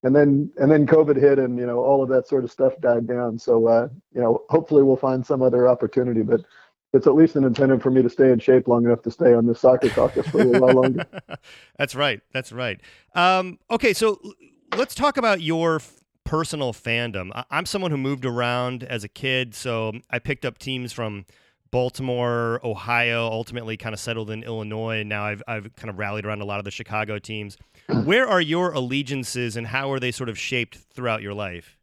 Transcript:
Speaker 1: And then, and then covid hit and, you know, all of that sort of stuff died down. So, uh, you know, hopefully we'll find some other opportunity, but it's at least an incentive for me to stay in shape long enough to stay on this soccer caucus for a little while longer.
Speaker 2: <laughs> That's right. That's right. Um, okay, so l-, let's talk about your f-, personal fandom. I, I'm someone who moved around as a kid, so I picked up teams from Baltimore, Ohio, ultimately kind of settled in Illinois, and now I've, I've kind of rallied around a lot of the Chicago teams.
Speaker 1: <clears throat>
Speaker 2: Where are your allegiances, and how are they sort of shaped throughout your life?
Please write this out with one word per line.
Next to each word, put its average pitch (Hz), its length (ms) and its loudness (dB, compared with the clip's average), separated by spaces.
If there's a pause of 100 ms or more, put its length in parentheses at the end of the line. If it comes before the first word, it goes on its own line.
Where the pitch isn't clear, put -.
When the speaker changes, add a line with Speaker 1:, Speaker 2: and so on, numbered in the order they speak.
Speaker 1:
And 131 140 2
then, 147 420 4
and 139 140 4
then 147 160 4
covid 147 320 6
hit 139 200 6
and, 123 200 -2
you 123 60 -4
know, 120 140 -2
all 135 220 4
of 127 80 0
that 127 180 0
sort 135 180 0
of 117 60 -10
stuff 135 280 2
died 120 260 2
down. 120 320 -4
So, 117 300 2
uh, 117 220 2 (240)
you 123 80 -4
know, 113 260 2
hopefully 156 340 4
we'll 135 140 6
find 131 300 -2
some 135 160 -2
other 123 260 4
opportunity, 120 540 0
but 110 180 2 (540)
it's 131 120 4
at 139 100 6
least 156 200 6
an 139 80 2
incentive 131 400 2
for 131 80 2
me 131 100 4
to 120 80 4
stay 131 220 4
in 120 80 4
shape 127 300 4
long 120 160 4
enough 120 160 2
to 113 100 -4
stay 123 220 4
on 117 120 4
this 117 140 0
soccer 127 300 4
caucus 120 380 0
for - 120 -2
a - 60 4
little 123 160 4
while 127 120 6
longer. 131 320 2 (360)
Speaker 2:
<laughs> - 360 -20
That's 139 180 -6
right. 131 260 -2 (100)
That's 131 220 -10
right. 117 260 -8 (340)
Um, 185 460 0 (100)
okay, 226 240 0
so 214 300 0
l-, 208 100 -18 (440)
let's 262 180 -4
talk 277 220 0
about 214 240 0
your 165 340 0
f-, - 260 -10 (220)
personal 151 480 -4
fandom. 110 640 -6
I, 123 160 -10
I'm 165 140 -4
someone 185 260 -4
who 147 60 -2
moved 135 280 -6
around 123 600 -4
as 107 180 -8
a 101 60 -14
kid, 127 440 -6
so 113 380 -6 (180)
I 120 100 -6
picked - 260 -8
up 120 140 -8
teams 127 340 -10
from 104 320 -10 (460)
Baltimore, 123 920 -2
Ohio, 117 640 -2
ultimately 113 500 -8
kind 110 160 -10
of 101 60 -12
settled 113 320 -8
in 110 120 -10
Illinois, 110 580 -8
and 104 80 -10
now 104 160 -6
I've, 107 220 -8
I've 110 280 -10
kind 110 160 -14
of 95 80 -12
rallied 104 260 -6
around 107 160 -6
a 101 40 -10
lot 101 120 -6
of 101 80 -10
the 101 60 -10
Chicago 107 480 -8
teams. 104 380 -12 (300)
Speaker 1:
<clears throat> 113 160 -2
Speaker 2:
Where 240 240 0
are 185 140 2
your 165 300 -2
allegiances, 127 840 -6
and 117 120 -10
how 135 240 -6
are 135 80 -4
they 123 120 -4
sort 120 180 -8
of 104 100 -10
shaped - 400 -6 (120)
throughout 113 300 -6
your 101 140 -10
life? 90 480 -12